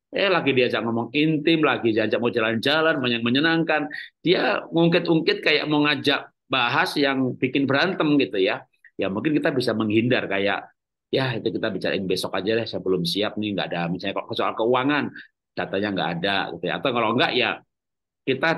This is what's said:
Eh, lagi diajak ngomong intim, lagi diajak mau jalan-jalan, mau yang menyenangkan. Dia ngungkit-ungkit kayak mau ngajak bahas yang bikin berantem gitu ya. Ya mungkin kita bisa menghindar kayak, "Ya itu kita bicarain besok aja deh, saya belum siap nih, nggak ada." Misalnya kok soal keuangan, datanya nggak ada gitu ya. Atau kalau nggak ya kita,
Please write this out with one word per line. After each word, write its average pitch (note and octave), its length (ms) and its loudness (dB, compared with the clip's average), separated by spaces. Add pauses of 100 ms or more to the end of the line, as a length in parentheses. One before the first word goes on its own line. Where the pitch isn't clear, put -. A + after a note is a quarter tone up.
(100)
Eh, G3 160 0
lagi D#3+ 240 2
diajak A#2+ 320 2
ngomong A#2 320 -4
intim, D#3 480 2
lagi A#2 320 2
diajak A2 240 0
mau A#2 160 -2
jalan-jalan, C#3 640 2
mau B2+ 80 -2
yang A#2 160 0
menyenangkan. D3+ 640 2 (340)
Dia - 480 2
ngungkit-ungkit E3+ 720 2
kayak D3+ 300 2
mau D3 160 4
ngajak C#3+ 480 0 (160)
bahas C3+ 480 0
yang C3 400 0
bikin C3+ 260 0
berantem D3 540 2
gitu A#2+ 240 0
ya. A2+ 180 2 (380)
Ya G2 100 -2
mungkin C3+ 300 -2
kita D3 160 0
bisa B2+ 160 0
menghindar A2 560 2
kayak, G2 420 -2 (460)
"Ya C3 240 -2
itu G2 80 -8
kita A2 240 -2
bicarain F#2 340 -2
besok F#2 320 -2
aja G#2 220 0
deh, A2+ 80 -2
saya F2+ 160 -6
belum F2 240 0
siap G2 320 -2
nih, G#2 160 -2
nggak D#2+ 160 -2
ada." F2 160 -2
Misalnya F#2 320 -4
kok - 160 -8
soal G2+ 240 0
keuangan, B2+ 560 0 (400)
datanya F#2+ 400 -4
nggak E2 240 -2
ada G2 180 -2 (220)
gitu E2 80 -8
ya. D#2+ 160 -2
Atau C#3 80 0
kalau A#2 240 0
nggak - 240 0
ya G#2+ 240 -2 (640)
kita, C3+ 320 0